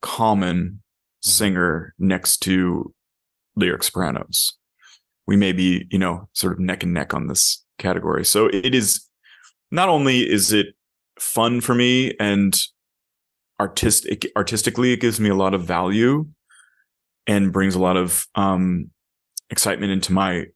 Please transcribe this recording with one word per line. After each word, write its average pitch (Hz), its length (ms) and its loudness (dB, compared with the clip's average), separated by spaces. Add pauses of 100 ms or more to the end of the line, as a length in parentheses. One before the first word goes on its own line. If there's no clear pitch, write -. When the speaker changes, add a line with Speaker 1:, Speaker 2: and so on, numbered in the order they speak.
Speaker 1:
common 95 800 0 (440)
Speaker 2:
Mm-hmm. - 60 0
Speaker 1:
singer 90 680 0
next 92 440 0
to 90 500 0 (640)
lyric 90 260 0
sopranos. - 720 -2 (760)
We 101 100 2
may 98 160 4
be, 90 380 0
you 95 80 0
know, 92 360 -4
sort 92 180 -2
of 85 60 -6
neck 92 240 -4
and 90 100 -2
neck 76 220 -4
on 67 140 -6
this - 360 -2 (140)
category. 90 480 -2
So 107 220 2
it 98 260 -2
is, 110 340 0 (640)
not 180 180 0
only 135 420 2
is 101 220 2
it 101 140 4 (520)
fun 117 440 0
for 123 120 0
me 127 460 2
and 101 340 2 (1040)
artistic, - 800 -2
artistically, 117 560 0
it 117 80 -2
gives 117 180 0
me 107 120 2
a 98 40 2
lot 95 200 2
of 90 100 -2
value 107 640 0 (1000)
and 98 280 2
brings 95 200 0
a 92 60 -2
lot 92 160 2
of, 90 380 -2
um, 92 560 0 (580)
excitement 98 440 -2
into 95 200 -2
my, 92 320 0 (120)